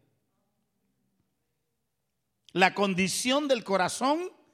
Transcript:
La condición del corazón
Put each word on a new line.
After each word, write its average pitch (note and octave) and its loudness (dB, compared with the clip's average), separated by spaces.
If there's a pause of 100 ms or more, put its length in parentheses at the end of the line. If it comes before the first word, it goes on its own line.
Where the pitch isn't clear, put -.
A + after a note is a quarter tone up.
(2500)
La F#3 2
condición G3+ 0
del B3+ 0
corazón B3 0 (240)